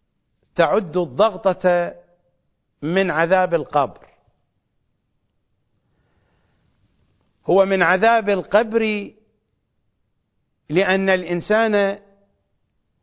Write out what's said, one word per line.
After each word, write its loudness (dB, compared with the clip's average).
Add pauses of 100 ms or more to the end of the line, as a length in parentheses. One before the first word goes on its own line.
(560)
تعد 0
الضغطة -2 (880)
من 0
عذاب 0
القبر. -2 (3500)
هو 4
من 0
عذاب 2
القبر -2 (1600)
لأن 0
الإنسان 0 (1040)